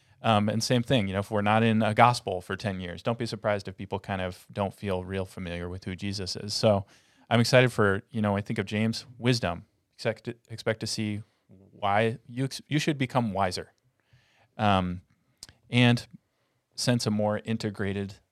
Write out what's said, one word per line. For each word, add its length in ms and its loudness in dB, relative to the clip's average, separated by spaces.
um, 260 2
and 160 -2
same 180 2
thing, 260 0
you 60 -6
know, 60 -2
if 100 -6
we're 120 0
not 200 4
in 200 2
a 120 0
gospel 460 4
for 160 -6
ten 240 -6
years, 220 -10
don't 160 -2
be 80 -4
surprised 420 -2
if 80 -12
people 240 -6
kind 220 -4
of 300 -8
don't 220 -2
feel 300 -4
real 220 -4
familiar 420 -8
with 160 -10
who 100 -6
Jesus 420 -6
is. 180 -8
So 320 4
I'm 100 4
excited 340 6
for, 380 2
you 120 -4
know, 140 2
I 40 0
think 180 -6
of 80 -2
James, 380 -2
wisdom. 480 -2
Expect 280 -4
to, 100 -8
expect 320 -4
to 60 -6
see 360 -4
why 480 2
you 160 -6
ex-, 220 -8
you 120 0
should 200 -2
become 360 0
wiser, 380 -2
um, 460 2
and 360 4
sense 320 0
a 40 0
more 340 0
integrated 680 -4